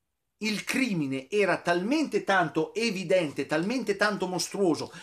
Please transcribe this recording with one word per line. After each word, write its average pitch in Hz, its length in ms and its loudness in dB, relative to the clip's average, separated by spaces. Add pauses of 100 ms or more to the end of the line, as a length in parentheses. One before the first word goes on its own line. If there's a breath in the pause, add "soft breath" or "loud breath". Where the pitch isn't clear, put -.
(380)
il 208 260 -4
crimine 160 640 -2
era 190 300 2
talmente 202 640 0
tanto 165 500 2
evidente, 175 720 0
talmente 196 500 -2
tanto 202 300 0
mostruoso, 165 640 0 (100)